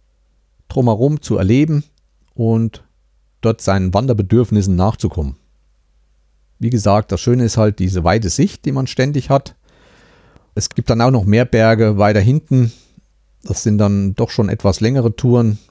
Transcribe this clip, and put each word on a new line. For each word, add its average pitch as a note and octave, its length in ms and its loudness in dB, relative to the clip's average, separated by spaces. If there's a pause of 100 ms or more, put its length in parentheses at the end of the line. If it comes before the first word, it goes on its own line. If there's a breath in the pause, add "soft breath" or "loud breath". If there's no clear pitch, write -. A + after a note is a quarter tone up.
(680)
drumherum B2+ 540 0
zu G#2+ 160 -4
erleben C#3+ 460 2 (500)
und A2+ 500 -2 (580)
dort A2+ 200 -2
seinen F#2 320 0
Wanderbedürfnissen G#2 840 0
nachzukommen. F2 600 -2 (1200)
Wie A#2 100 -2
gesagt, G#2 420 0
das F#2 100 -4
Schöne B2 220 2
ist A2+ 140 -2
halt G#2+ 220 2
diese F#2 240 -2
weite F#2+ 260 0
Sicht, - 360 -4
die D3 60 -2
man C3 160 -4
ständig C3+ 420 -4
hat. C#3 260 -2 (1000 soft breath)
Es - 140 -4
gibt - 200 -4
dann A#2 120 0
auch B2+ 100 2
noch A2+ 140 0
mehr G#2+ 200 4
Berge A2 520 2
weiter G#2 220 2
hinten. B2+ 520 2 (720 soft breath)
Das - 200 -10
sind G#2 140 2
dann G2+ 380 0
doch A#2 140 -4
schon G#2 200 -2
etwas - 300 -2
längere A#2 360 0
Touren. A#2+ 440 0 (100)